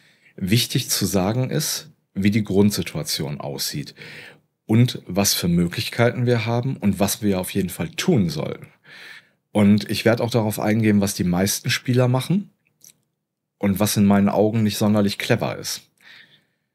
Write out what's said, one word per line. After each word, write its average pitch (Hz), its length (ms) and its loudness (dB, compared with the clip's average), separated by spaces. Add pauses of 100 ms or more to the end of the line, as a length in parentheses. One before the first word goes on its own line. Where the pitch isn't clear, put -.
(360)
Wichtig 113 540 0
zu - 160 -2
sagen 101 440 0
ist, - 420 -6 (220)
wie 98 180 2
die 107 120 0
Grundsituation 85 960 0
aussieht - 560 -8 (680)
und 117 420 2
was 95 260 0
für - 140 -2
Möglichkeiten 117 760 0
wir 120 200 2
haben 120 320 -2
und 101 220 0
was 98 220 -2
wir 98 180 0
auf 90 120 -8
jeden 92 180 -2
Fall 85 200 -8
tun 110 400 0
sollten. - 380 -8 (840)
Und 104 380 4
ich - 160 -4
werde 113 180 4
auch 113 60 -2
darauf 110 300 0
eingehen, 107 420 2
was 98 140 -2
die - 80 -4
meisten 92 460 0
Spieler 123 380 0
machen 143 440 -2 (1080)
und 98 220 -2
was 104 180 0
in 104 80 4
meinen 101 240 4
Augen 107 340 2
nicht 104 140 0
sonderlich 104 400 2
clever - 400 -2
ist. - 320 -10 (840)